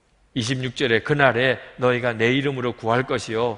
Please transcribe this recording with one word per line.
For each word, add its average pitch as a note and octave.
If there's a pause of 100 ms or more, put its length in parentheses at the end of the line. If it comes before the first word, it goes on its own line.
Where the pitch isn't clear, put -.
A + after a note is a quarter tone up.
(360)
이십육 B2+
절에 A2+
"그날에 B2+ (180)
너희가 B2
내 A2+
이름으로 C3
구할 A2+
것이요 A#2